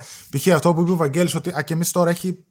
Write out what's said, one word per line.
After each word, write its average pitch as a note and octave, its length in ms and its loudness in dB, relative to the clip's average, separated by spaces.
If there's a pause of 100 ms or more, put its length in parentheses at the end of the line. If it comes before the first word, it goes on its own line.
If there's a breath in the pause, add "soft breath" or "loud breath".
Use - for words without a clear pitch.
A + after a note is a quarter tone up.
(300 loud breath)
Π.χ. C3+ 180 -4
αυτό F3 260 4
που D#3+ 80 2
είπε F3 100 2
ο F#3 40 2
Βαγγέλης, E3 400 0
ότι, D#3+ 220 -6
α, D3+ 40 0
και D3+ 120 -6
εμείς E3+ 180 -2
τώρα F3 180 2
έχει F3 420 -4